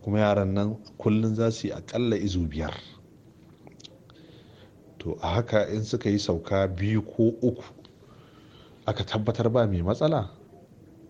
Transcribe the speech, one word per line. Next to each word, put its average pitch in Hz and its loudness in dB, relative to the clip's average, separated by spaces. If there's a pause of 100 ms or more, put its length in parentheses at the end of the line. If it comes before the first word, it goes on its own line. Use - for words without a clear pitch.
Kuma 104 0
yaran 101 2
nan 104 -2 (220)
kullum 110 2
za 113 2
su - -6
yi - -6
aƙalla 113 -2
izu 90 -2
biyar. 73 -6 (2250)
To, - -8
a - -4
haka, 107 2
in 110 -2
suka 110 -2
yi 101 4
sauka 98 0
biyu 101 0
ko 113 2
uku, 120 0 (1200)
aka 104 -2
tabbatar 110 0
ba 117 4
mai 92 0
matsala, 117 0 (800)